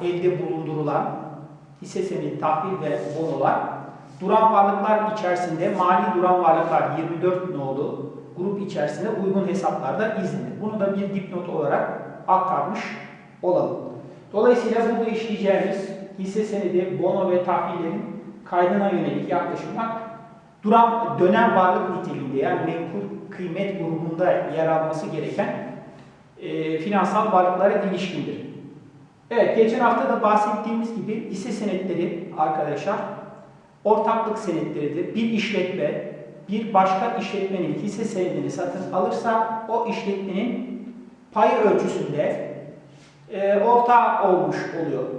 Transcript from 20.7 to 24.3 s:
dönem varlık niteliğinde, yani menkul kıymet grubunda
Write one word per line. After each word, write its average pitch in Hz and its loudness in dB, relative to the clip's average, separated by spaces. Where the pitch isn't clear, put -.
dönem 196 6
varlık 185 2
niteliğinde, 135 -6
yani - 0
menkul - -6
kıymet 180 -6
grubunda 165 0